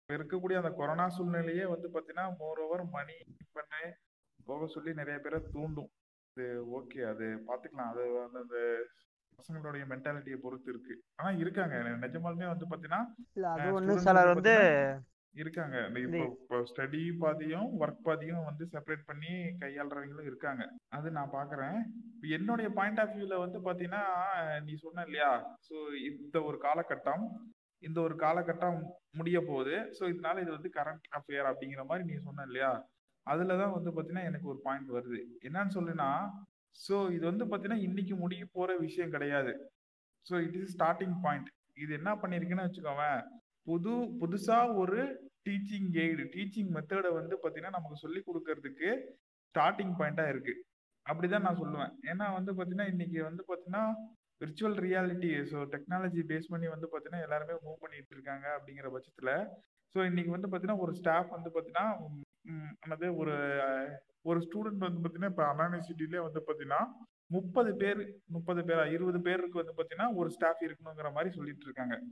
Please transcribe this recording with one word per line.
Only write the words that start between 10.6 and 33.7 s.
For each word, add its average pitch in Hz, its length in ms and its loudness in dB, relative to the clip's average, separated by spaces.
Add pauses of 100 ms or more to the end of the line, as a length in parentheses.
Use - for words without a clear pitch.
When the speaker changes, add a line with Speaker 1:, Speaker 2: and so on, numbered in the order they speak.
Speaker 1:
இருக்கு. - 320 -10 (120)
ஆனா 180 240 -2
இருக்காங்க, 165 440 0
நி-, 120 260 -4
நிஜமாலுமே 170 380 -4
வந்து 170 240 -2
பாத்தீங்கன்னா, 165 300 -2 (320)
Speaker 2:
இல்ல, 185 180 0
அது 156 120 0
Speaker 1:
அஹ், 147 120 4
Speaker 2:
ஒண்ணு 190 100 2
Speaker 1:
ஸ்டூடெண்ட்ஸ் 202 120 8
Speaker 2:
சிலர் 180 300 12
Speaker 1:
வந்து 175 80 12
Speaker 2:
வந்து 196 200 10
Speaker 1:
பாத்தீங்கன்னா 139 560 8 (240)
இருக்காங்க. 151 540 -2
இந்த 120 120 -2
Speaker 2:
இந்த 165 180 0
Speaker 1:
இப்போ, 123 380 -2
இப்போ - 0 -
ஸ்டடி 135 460 0 (160)
பாதியும் 165 640 0
ஒர்க் 151 240 -2
பாதியும் 160 400 0
வந்து 151 280 -6
செப்பரேட் 151 340 -4
பண்ணி 151 260 -8 (280)
கையாளுறவங்களும் 143 680 -6
இருக்காங்க. 131 440 -4 (180)
அது 151 220 -6
நான் 143 200 -4
பாக்குறேன். 143 460 -4 (380)
இப்ப - 140 -8
என்னுடைய 208 420 0
point 202 280 2
of 214 100 4
view-ல 202 300 -4
வந்து 180 200 -2
பாத்தீங்கன்னா, 180 440 -2 (640)
நீ 151 100 -6
சொன்ன 160 280 -8
இல்லையா? 147 580 2
So, - 160 -12 (460)
இந்த 156 200 0
ஒரு 147 200 -2
காலகட்டம், 151 640 2 (540)
இந்த 160 220 -2
ஒரு 165 140 2
காலகட்டம் 170 680 2 (360)
முடிய 170 240 4
போகுது. 151 520 -2
So, 185 160 -4
இதனால 175 320 0
இது 170 100 -2
வந்து 156 240 -6
கரண்ட் 156 360 -4
அஃபேர் 143 360 -2
அப்படிங்கிற 135 400 -2
மாதிரி 170 260 -2
நீ 143 120 -4
சொன்ன 139 180 -10
இல்லையா? 127 460 0 (420)
அதுலதான் 180 520 2